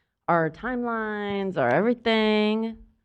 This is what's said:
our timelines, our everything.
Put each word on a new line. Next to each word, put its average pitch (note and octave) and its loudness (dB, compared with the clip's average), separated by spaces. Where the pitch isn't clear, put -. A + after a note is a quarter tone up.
our E3 2
timelines, G#3+ -4
our B2+ 2
everything. A3 2